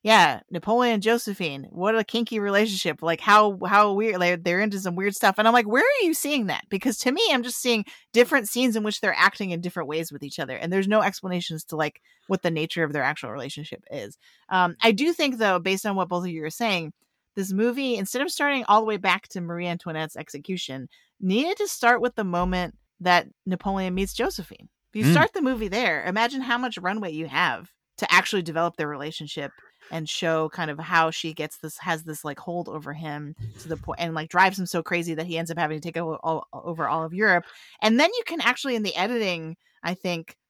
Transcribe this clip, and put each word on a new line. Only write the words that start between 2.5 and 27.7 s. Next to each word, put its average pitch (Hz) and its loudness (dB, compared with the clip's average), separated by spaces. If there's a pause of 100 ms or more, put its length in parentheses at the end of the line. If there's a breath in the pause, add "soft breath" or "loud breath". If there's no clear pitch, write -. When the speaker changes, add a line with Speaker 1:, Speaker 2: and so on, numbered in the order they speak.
Speaker 1:
Like, 160 0
how, 208 6
how 208 6
weird. 202 0
Like, 175 2
they're 180 2
into 202 0
some 185 -4
weird 196 -2
stuff." 208 4
And 214 6
I'm 233 6
like, 233 6
"Where 240 4
are 523 4
you 320 2
seeing 277 -2
that?" 151 -4
Because 202 -2
to 247 0
me, 381 0 (100)
I'm 254 2
just 247 -6
seeing 226 0 (280 loud breath)
different 240 4
scenes 240 2
in 214 -2
which 208 -4
they're 202 0
acting 190 2
in 170 -4
different 175 -6
ways 160 -4
with 143 -12
each 139 -12
other. 135 -6
And 175 -6
there's 190 2
no 214 4
explanations 180 -4
to, 156 -8
like, 151 -4 (280 soft breath)
what 190 -2
the 165 0
nature 160 -2
of 147 -4
their 147 -2
actual 139 -4
relationship 135 -10
is. 104 -10 (320 soft breath)
Um, 180 2
I 226 6
do 294 2
think, 277 0
though, 196 4
based 190 -2
on 196 0
what 180 0
both 175 -2
of 180 -4
you 160 -6
are 160 -4
saying, 185 -2 (440)
this 196 -4
movie, 240 0
instead 196 -2
of 330 -2
starting 277 0
all 214 6
the 220 -2
way 214 0
back 190 0
to 185 -8
Marie 170 -6
Antoinette's 160 -6
execution, 143 -8 (320 soft breath)
needed 254 0
to 415 -2
start 240 2
with 240 -2
the 220 -4
moment 180 -2 (240)
that 175 4 (180)
Napoleon 185 -2
meets 196 -2
Josephine. - -6 (240)
If - -8
you 220 0
Speaker 2:
Mm. - 2
Speaker 1:
start 285 6
the 370 -4
movie 254 -2
there, 185 -2
imagine 240 0
how 240 0
much 247 -6
runway 190 -4
you 156 -6
have 139 -2 (260)